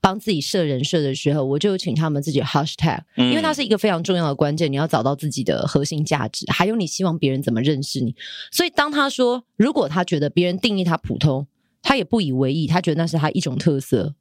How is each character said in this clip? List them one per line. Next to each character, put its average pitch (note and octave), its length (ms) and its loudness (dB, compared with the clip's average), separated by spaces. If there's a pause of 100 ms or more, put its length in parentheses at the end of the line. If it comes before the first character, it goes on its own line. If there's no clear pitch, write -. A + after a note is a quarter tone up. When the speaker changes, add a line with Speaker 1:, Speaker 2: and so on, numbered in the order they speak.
Speaker 1:
帮 G3 180 2
自 - 100 -8
己 E3 120 0
设 F3 240 -2
人 C3+ 180 -2
设 D#3+ 180 0
的 C#3 140 -2
时 C#3+ 180 0
候， D3 120 0
我 C#3 120 0
就 F#3+ 200 0
请 E3+ 180 -4
他 D#3 140 0
们 C#3+ 120 -2
自 D3 120 -4
己 C3+ 80 2
hashtag， D3+ 580 0 (160)
Speaker 2:
嗯。 B3 140 2
Speaker 1:
因 C4+ 80 2
为 E4 40 0
它 D#4 120 0
是 C#4+ 100 -2
一 G#3 60 -6
个 G#3 80 4
非 A3 100 0
常 E3+ 160 0
重 F3+ 140 0
要 E3+ 80 0
的 C#3 100 0
关 D3 200 0
键， D#3+ 140 0
你 C3+ 60 -2
要 D3 100 0
找 D3 160 0
到 C3+ 140 2
自 D3+ 140 -4
己 C3+ 120 -6
的 C#2 240 0
核 C#3 200 2
心 D3+ 180 -2
价 C#3+ 240 -2
值， - 240 -10
还 - 140 2
有 G#3+ 100 0
你 G#3 100 0
希 F#3+ 200 -4
望 E3 120 0
别 C#3 140 2
人 C3+ 100 0
怎 A#2 120 0
么 A2+ 80 0
认 C#3 200 2
识 C#3 200 -4
你。 A2+ 120 -2 (380)
所 F4 140 0
以 F4 40 -2
当 D4+ 220 0
他 C#4+ 180 2
说， B3 360 0 (100)
如 A#3+ 160 4
果 B3 160 0
他 E3+ 160 0
觉 E3+ 160 -2
得 D3 100 0
别 F3+ 180 0
人 F3+ 100 -2
定 G3+ 220 0
义 F#3 40 0
他 E3+ 140 0
普 - 220 -6
通， C#3 260 2 (380)
他 - 120 2
也 G#3+ 80 0
不 A#3 160 2
以 D#3 120 0
为 C3 200 2
意， D#3 140 0
他 E3 160 2
觉 E3 140 0
得 E3 60 0
那 E3 40 2
是 E3 120 -2
他 D3+ 140 2
一 - 80 0
种 B2+ 160 -2
特 C#3+ 240 2
色， B2+ 420 0